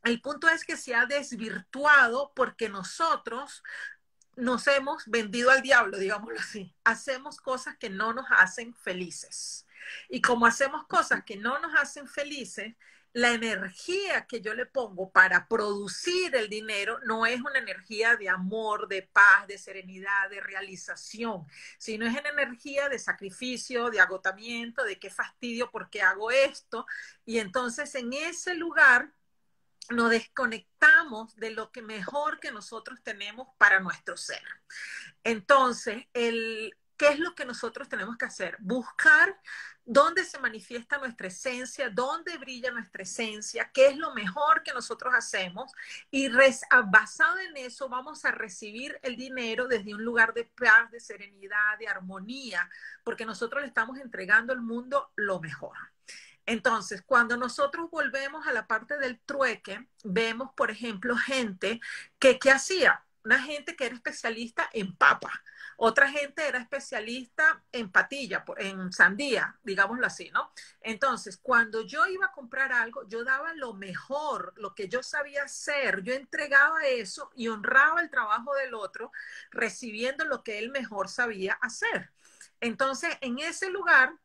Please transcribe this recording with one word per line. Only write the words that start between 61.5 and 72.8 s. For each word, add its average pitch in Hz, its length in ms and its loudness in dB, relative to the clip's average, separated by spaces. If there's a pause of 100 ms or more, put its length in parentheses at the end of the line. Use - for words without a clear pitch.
que, 254 180 8
¿qué 269 140 6
hacía? 269 540 4 (180)
Una 247 180 4
gente 294 360 -8
que 262 80 -2
era 240 100 -6
especialista 233 760 -6
en 196 240 -4
papa, - 340 4 (460)
otra 233 320 4
gente 285 360 -4
era 254 140 -2
especialista 262 1120 -2
en 226 180 -6
patilla, 202 540 0
po-, - 140 -12
en 190 340 -6
sandía, 196 720 2
digámoslo 202 420 0
así, 175 260 -8
¿no? 214 200 -4 (300)
Entonces, 220 600 -4
cuando 226 440 2
yo 302 220 0
iba 381 180 -2
a 381 80 -2
comprar 262 400 -4
algo, 233 340 -2